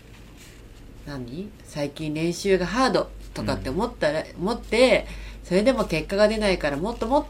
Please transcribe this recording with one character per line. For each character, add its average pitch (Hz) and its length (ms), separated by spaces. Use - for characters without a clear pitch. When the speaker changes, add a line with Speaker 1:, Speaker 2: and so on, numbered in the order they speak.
Speaker 1:
ー、 - 40
何？ 139 400
最 147 280
近 151 220
練 165 200
習 190 240
が 175 80
ハ 240 240
ー - 20
ド 175 180
と 147 100
か 131 100
っ 104 60
て 101 100
思 185 180
っ 240 60
た 151 180
ら、 156 100
Speaker 2:
う - 20
ん。 - 20
Speaker 1:
思 220 140
っ 226 60
て、 226 460
そ - 80
れ 196 100
で 262 80
も 226 140
結 156 240
果 196 80
が 214 100
出 220 100
な 208 140
い 175 80
か 151 100
ら 139 60
も 185 160
っ 226 60
と 226 100
も 285 140
っ 302 80